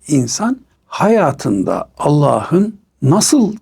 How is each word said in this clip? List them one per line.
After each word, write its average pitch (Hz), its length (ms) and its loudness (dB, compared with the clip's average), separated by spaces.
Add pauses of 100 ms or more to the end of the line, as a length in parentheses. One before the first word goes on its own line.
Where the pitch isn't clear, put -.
insan 151 540 -2 (240)
hayatında 131 1120 -2
Allah'ın 147 840 0 (220)
nasıl 208 600 2